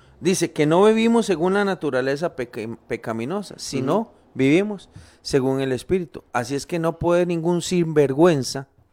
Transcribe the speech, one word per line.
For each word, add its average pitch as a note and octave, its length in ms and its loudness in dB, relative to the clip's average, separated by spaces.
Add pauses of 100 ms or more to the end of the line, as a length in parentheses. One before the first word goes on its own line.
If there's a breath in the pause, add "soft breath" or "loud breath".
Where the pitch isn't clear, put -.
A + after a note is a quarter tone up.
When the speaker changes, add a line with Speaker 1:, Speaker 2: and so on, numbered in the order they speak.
(200)
Speaker 1:
Dice F3 300 0
que D3+ 160 0
no E3+ 180 4
vivimos A3+ 420 4
según F#3 280 0
la G3+ 100 2
naturaleza D3 680 -2
peca-, A#2 420 -8 (120)
pecaminosa, B2 680 -6
sino C#3 420 -2
Speaker 2:
Ujú. A3+ 100 -10 (260)
Speaker 1:
Vivimos F3+ 520 0 (340 soft breath)
según C3+ 380 0
el C3+ 120 -2
Espíritu. E3+ 500 -4 (100)
Así A#2+ 220 -4
es C3+ 120 -6
que F3+ 120 -6
no E3 200 -2
puede F3 280 2
ningún E3+ 360 -2
sinvergüenza D3+ 1080 2 (240)